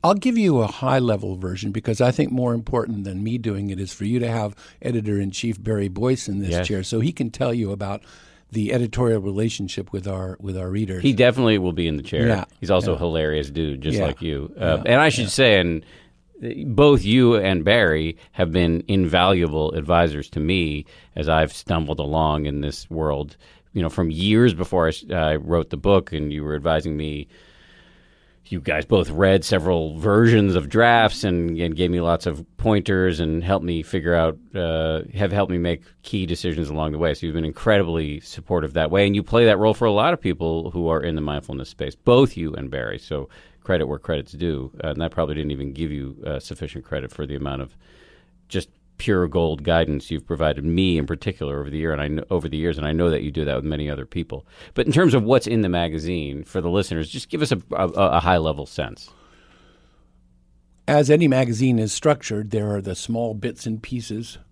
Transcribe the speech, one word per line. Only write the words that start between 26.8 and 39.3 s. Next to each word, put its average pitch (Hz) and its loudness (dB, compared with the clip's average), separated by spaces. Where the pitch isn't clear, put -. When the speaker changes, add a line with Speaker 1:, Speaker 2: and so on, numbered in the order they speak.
Speaker 2:
me, 76 -8
you 90 -6
guys 78 -2
both 92 2
read 95 4
several 82 0
versions 104 4
of 71 0
drafts 117 4
and, 85 0
and 82 -2
gave 87 0
me 87 0
lots 85 0
of 80 -6
pointers 92 0
and 82 -2
helped 92 0
me 82 -4
figure 85 -2
out, 82 2
uh, 80 -2
have 98 -2
helped 95 0
me 87 0
make 85 -2
key 98 -4
decisions 82 -4
along 78 -4
the 76 -6
way. 80 0
So 82 -6
you've 78 -6
been 80 -2
incredibly 82 0
supportive 80 -4
that 78 0
way. 98 4
And 101 2
you 104 0
play 117 4